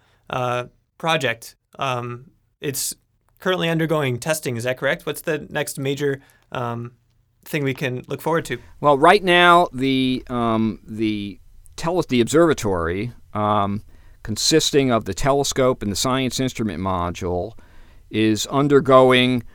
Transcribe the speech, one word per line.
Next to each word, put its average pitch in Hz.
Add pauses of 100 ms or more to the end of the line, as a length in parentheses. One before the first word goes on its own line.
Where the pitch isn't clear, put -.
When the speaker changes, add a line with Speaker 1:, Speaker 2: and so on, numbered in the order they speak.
(300)
Speaker 1:
uh, 123 (340)
project? 139 (240)
Um, 123 (320)
it's - (460)
currently 175
undergoing 151
testing, 156
is 113
that -
correct? 151
What's 151
the 151
next 147
major, 139 (300)
um, 120 (520)
thing 151
we 135
can 127
look 143
forward 160
to? 120 (240)
Speaker 2:
Well, 143
right 175
now, 175
the, 131
um, 113
the 107 (360)
tele-, 170
the 127
observatory, 110 (220)
um, 104 (400)
consisting 139
of 113
the 95
telescope 135
and 104
the 95
science 131
instrument 107
module, 90 (560)
is 110
undergoing, 131 (120)